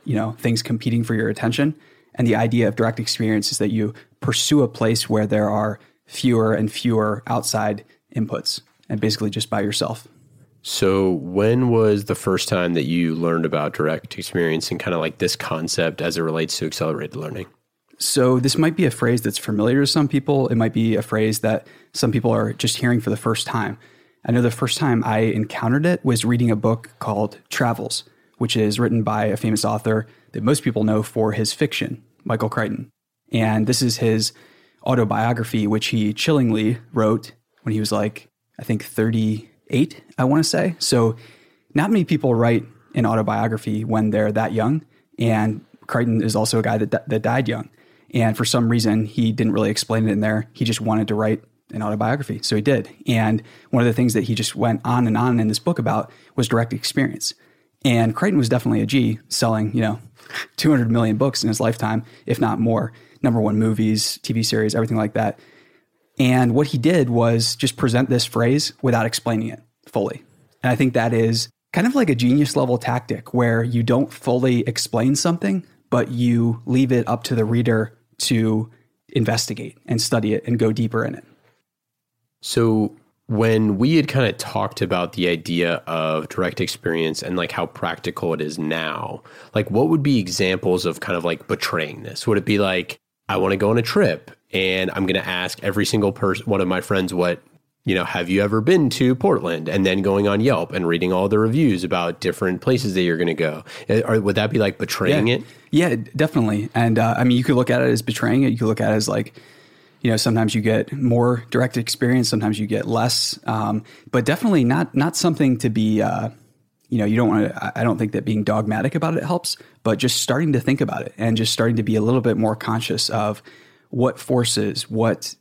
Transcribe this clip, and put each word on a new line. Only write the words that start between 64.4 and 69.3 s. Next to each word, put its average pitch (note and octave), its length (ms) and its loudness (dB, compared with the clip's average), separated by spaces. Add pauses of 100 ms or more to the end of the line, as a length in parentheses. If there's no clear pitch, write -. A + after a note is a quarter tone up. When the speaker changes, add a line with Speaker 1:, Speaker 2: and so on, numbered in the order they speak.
Speaker 1:
series, A2 320 0
everything A2+ 220 0
like G#2+ 180 -2
that. A2 240 -2 (800)
And B2+ 380 4
what D3 120 2
he C#3+ 100 -2
did C#3+ 320 4
was A#2 480 2
just - 180 -2
present B2 340 0
this B2 160 2
phrase B2 460 0 (100)
without A#2 240 2
explaining A2+ 440 -2